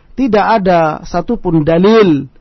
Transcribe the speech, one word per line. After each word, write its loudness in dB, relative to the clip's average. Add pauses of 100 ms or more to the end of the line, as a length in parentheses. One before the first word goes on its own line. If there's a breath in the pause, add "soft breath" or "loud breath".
(200)
tidak 0 (140)
ada 0
satupun -2
dalil 2 (140)